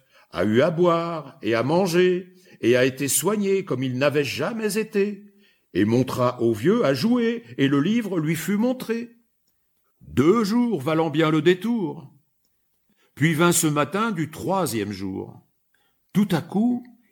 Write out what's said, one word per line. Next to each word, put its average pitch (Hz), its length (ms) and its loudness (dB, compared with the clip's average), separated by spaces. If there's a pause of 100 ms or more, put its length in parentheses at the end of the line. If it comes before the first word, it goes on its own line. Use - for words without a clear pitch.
(300)
a 87 160 -2
eu 110 160 4
à 160 80 4
boire 170 720 -2
et 110 140 -2
à 113 80 2
manger, 180 720 0 (260)
et 120 160 4
a 127 80 4
été 135 220 -2
soigné 196 580 0
comme 127 160 -4
il 131 160 -4
n'avait 143 260 2
jamais 185 540 -4
été, 208 480 -4 (480)
et 98 120 2
montra 123 540 0
au 117 140 2
vieux 165 320 2
à 139 80 2
jouer, 233 500 0 (140)
et 139 100 4
le 139 140 2
livre 196 380 -2
lui 156 160 0
fut 202 220 -2
montré. 240 600 -4 (840)
Deux 156 420 2
jours 220 380 0
valant 160 280 0
bien 156 220 2
le 156 100 2
détour. 180 720 -2 (1000)
Puis 160 180 2
vint 170 200 4
ce 160 140 2
matin 151 440 -2
du 160 180 -6
troisième 131 640 -4
jour. 95 500 -10 (720)
Tout 202 160 2
à 156 120 0
coup, 240 440 -2 (260)